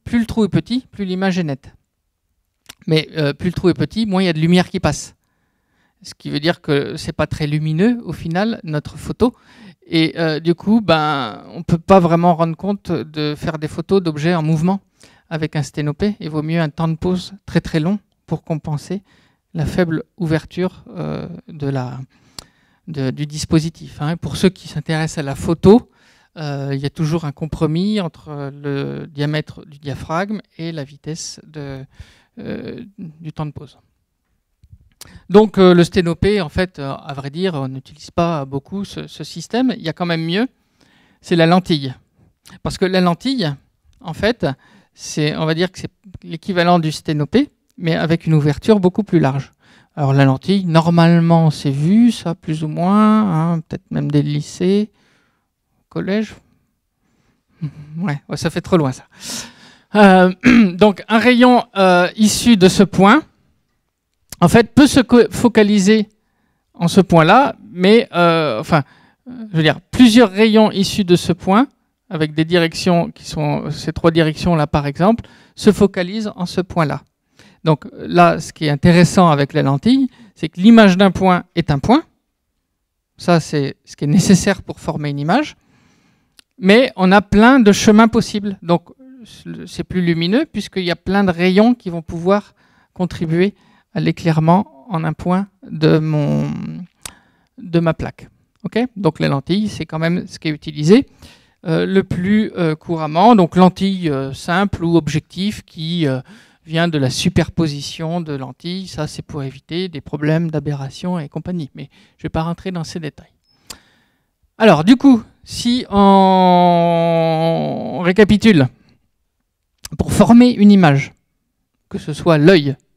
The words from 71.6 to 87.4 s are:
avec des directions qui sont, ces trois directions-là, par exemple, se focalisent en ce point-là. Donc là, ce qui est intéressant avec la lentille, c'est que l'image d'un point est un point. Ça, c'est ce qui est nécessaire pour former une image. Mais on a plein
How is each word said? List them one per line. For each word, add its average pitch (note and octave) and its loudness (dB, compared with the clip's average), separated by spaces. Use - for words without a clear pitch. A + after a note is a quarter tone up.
avec D#3 -4
des D#3+ -2
directions E3+ 0
qui - -20
sont, D3 -6
ces D#3 -8
trois E3+ 2
directions-là, D#3 -2
par C#3+ -2
exemple, F3+ -2
se - 2
focalisent G3 -2
en F3+ -8
ce - -6
point-là. D3 -4
Donc D#3 -2
là, E3+ 2
ce - -14
qui - -8
est D3 0
intéressant F3 4
avec C#3+ 0
la D3+ 0
lentille, A3 0
c'est E3 -8
que - -16
l'image G#3 8
d'un F#3+ 4
point F#3 0
est E3+ -4
un C#3+ 0
point. A#3+ 2
Ça, E3+ 2
c'est D3 -6
ce - -20
qui - -6
est - -2
nécessaire F#3 2
pour - -16
former D3+ -6
une C#3+ -8
image. F#3+ -2
Mais G#3+ 4
on F#3 2
a G3+ 6
plein A3+ 4